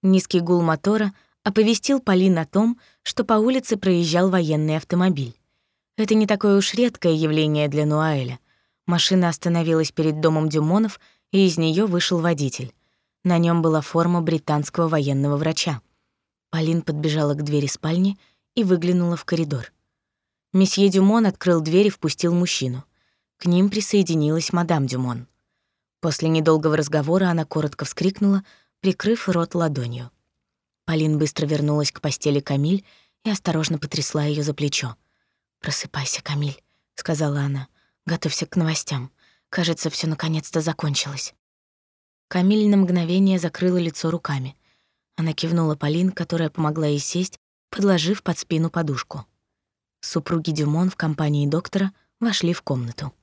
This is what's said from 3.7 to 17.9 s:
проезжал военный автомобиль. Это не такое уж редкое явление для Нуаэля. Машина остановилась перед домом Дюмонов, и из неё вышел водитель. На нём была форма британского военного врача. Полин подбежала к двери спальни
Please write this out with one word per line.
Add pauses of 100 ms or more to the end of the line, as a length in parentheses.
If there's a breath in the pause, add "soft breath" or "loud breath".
проезжал
военный
автомобиль. (600)
Это
не
такое
уж
редкое
явление
для
Нуаэля. (480)
Машина
остановилась
перед
домом
Дюмонов, (320 soft breath)
и
из
неё
вышел
водитель. (500)
На
нём
была
форма
британского
военного
врача. (680)
Полин
подбежала
к
двери
спальни (380 soft breath)